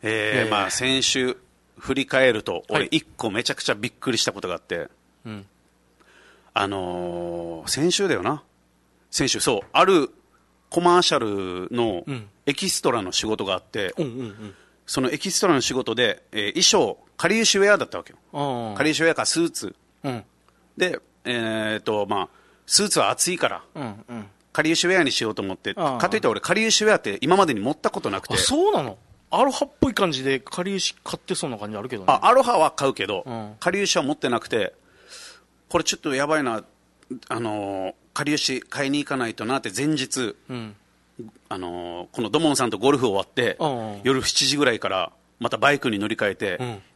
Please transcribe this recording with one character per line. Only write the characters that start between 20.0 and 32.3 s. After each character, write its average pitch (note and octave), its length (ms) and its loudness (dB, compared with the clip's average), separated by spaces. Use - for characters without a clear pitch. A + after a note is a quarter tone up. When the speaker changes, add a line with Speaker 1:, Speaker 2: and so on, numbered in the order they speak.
Speaker 2:
う C#3+ 60 -4
ん。 A#2+ 140 -6
Speaker 1:
で、 F3 220 0
え A2 520 -2
ー - 20 -4
っ - 20 -14
と、 G#2 260 -2
ま G2+ 140 -2
あ、 F2+ 80 -6
ス - 200 2
ー G3 40 -2
ツ D#3+ 100 2
は G#2+ 120 4
暑 - 200 -2
い F3+ 60 -2
か C#3 120 0
ら、 F2+ 140 -8
Speaker 2:
う E3 40 -10
ん G#2+ 300 -10
う A#2+ 40 -12
ん。 G#2+ 140 -12
Speaker 1:
か D3+ 120 0
り D#3 80 2
ゆ E3 40 4
し F3 120 0
ウ - 20 2
ェ F#3 100 4
ア E3 40 4
に C3 80 2
し - 120 -2
よ A2 80 -2
う G2+ 40 -6
と G#2 80 -4
思 F#2+ 100 -4
っ - 40 -10
て、 G2+ 180 -6
Speaker 2:
あ D3 200 -2
あ。 - 40 -6
Speaker 1:
か F3+ 100 2
と A3 80 -2
い - 20 2
っ - 20 -6
て - 60 2
俺 G#3+ 120 0
か - 160 0
り A3 80 2
ゆ A3 80 2
し G#3+ 120 2
ウ G#3+ 40 4
ェ G#3+ 60 6
ア - 20 6
っ - 60 0
て G2 200 -4
今 E3 140 4
ま G3 100 6
で D3 80 0
に G#2 60 -2
持 A2+ 120 -2
っ D#3 40 -4
た - 160 -2
こ - 100 -8
と A#2 80 -2
な G2 100 -2
く - 80 -14
て。 G#2 60 -4
Speaker 2:
あ、 G2 40 0
そ E4+ 340 2
う - 20 0
な F#3+ 80 2
の？ A2 160 -8
ア G3+ 120 4
ロ C#4 80 4
ハ C#4+ 140 -2
っ C#4 40 -18
ぽ C4+ 120 2
い - 20 -8
感 F#3+ 180 2
じ C3 120 -4
で C3+ 160 0
か - 240 -8
り G3 80 -4
ゆ G3 80 -2
し - 240 -4
買 - 140 -8
っ - 40 -12
て - 140 -6
そ E3 120 -4
う C3+ 40 -4
な A2 80 -8
感 G#2 120 -8
じ G#2+ 60 -6
あ G2+ 40 -8
る B2 80 -8
け B2 80 -6
ど G2 60 -10
ね。 - 80 0
Speaker 1:
あ、 B2+ 120 4
ア G#3 80 6